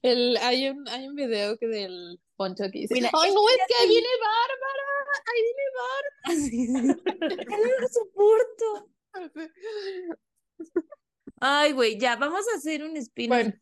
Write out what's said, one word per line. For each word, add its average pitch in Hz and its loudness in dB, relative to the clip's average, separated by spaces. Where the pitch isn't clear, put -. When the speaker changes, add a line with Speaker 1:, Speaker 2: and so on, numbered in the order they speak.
Speaker 1:
el, 240 2
hay 254 0
un, 277 -10
hay 254 -10
un 285 -12
video 226 -2
que 233 -4
del 185 -8
Poncho 190 -4
que 196 -6
dice, 214 -2
Speaker 2:
Mira, 247 2
Speaker 1:
"Ay, 320 4
Speaker 2:
es 392 2
Speaker 1:
no, 415 6
Speaker 2:
que 480 6
Speaker 1:
es 508 6
Speaker 2:
ya 740 0
Speaker 1:
que 480 2
ahí 480 6
Speaker 2:
sí. - 8
Speaker 1:
viene 466 6
Bárbara, 523 -2
ahí 466 0
viene 494 -2
Bárbara". 539 -6
Speaker 2:
Así, 269 -2
<laughs> 277 -2
ya 415 -4
no 480 2
lo 494 0
soporto. 440 2
Speaker 1:
<laughs> 370 -12
Speaker 2:
Ay, 285 4
güey, 226 2
ya, 240 2
vamos 330 -2
a - 0
hacer 302 -4
un 320 -8
spin-off 240 -2
Speaker 1:
Bueno. 226 2
Speaker 2:
de 196 -6